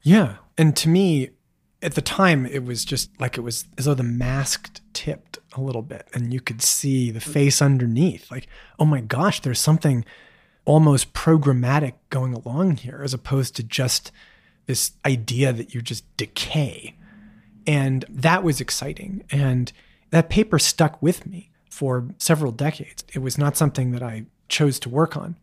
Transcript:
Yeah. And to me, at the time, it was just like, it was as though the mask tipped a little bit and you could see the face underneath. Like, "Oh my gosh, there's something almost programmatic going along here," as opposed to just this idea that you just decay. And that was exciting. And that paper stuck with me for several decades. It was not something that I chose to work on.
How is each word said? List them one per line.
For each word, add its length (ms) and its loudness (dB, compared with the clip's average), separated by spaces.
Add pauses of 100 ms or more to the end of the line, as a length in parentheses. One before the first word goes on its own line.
Yeah. 360 6 (200)
And 180 4
to 120 0
me, 420 2 (500)
at 140 -6
the 80 -2
time, 440 2
it 180 -6
was 200 -6
just 240 -4 (120)
like, 180 -4
it 40 -6
was 220 -8 (140)
as 60 -4
though 100 2
the 80 -2
mask 760 -4 (120)
tipped 460 -10 (140)
a 80 -8
little 220 -4
bit 300 -16
and 200 -4
you 80 -4
could 220 -8
see 500 0
the 80 -8
face 420 2
underneath. 680 2
Like, 180 -12 (300)
"Oh 60 2
my 160 4
gosh, 400 -2
there's 200 -2
something 440 2 (600)
almost 480 4
programmatic 840 2 (160)
going 240 -2
along 440 0
here," 260 -14
as 100 -4
opposed 420 -2
to 60 -6
just 500 -2 (540)
this 260 -2 (120)
idea 480 0
that 220 -8
you 60 -8
just 240 -10 (120)
decay. 800 -6 (680)
And 420 0
that 340 2
was 180 0
exciting. 680 -8
And 420 0 (380)
that 180 4
paper 300 2
stuck 420 0
with 260 0
me 260 -16 (180)
for 380 -4 (100)
several 340 2
decades. 520 -6 (100)
It 60 -6
was 180 -4
not 180 2
something 360 2
that 100 -4
I 240 -8 (220)
chose 320 0
to 80 -10
work 280 0
on. 260 -10